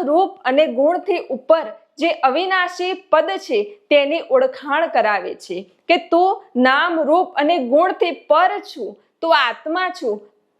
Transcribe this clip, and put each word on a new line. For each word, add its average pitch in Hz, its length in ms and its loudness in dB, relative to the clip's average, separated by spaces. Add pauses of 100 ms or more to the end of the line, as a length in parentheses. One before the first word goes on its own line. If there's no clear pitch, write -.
રૂપ 359 220 2 (180)
અને 277 140 2 (140)
ગુણથી 330 480 0 (100)
ઉપર 220 300 2 (360)
જે 330 80 0 (180)
અવિનાશી 359 680 -2 (180)
પદ 320 260 2 (100)
છે, 247 120 0 (300)
તેની 294 460 2
ઓળખાણ 277 600 0
કરાવે 208 380 0 (120)
છે 175 120 -8 (320)
કે 339 80 4 (160)
તું 349 540 0
નામ, 320 420 2
રૂપ 349 200 2 (120)
અને 311 140 2 (180)
ગુણથી 349 400 2 (160)
પર 359 400 2
છું, 214 260 -12 (260)
તું 330 200 2
આત્મા 320 480 -4 (100)
છું, 220 160 -4 (440)